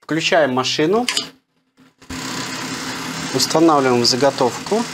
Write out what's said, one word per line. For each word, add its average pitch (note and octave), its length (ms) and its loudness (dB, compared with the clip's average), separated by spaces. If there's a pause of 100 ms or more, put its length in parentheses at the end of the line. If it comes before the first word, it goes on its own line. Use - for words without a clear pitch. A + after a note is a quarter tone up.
Включаем D#3 520 2
машину. D#3 540 2 (2250)
Устанавливаем C3+ 720 4
заготовку. C3 800 0 (100)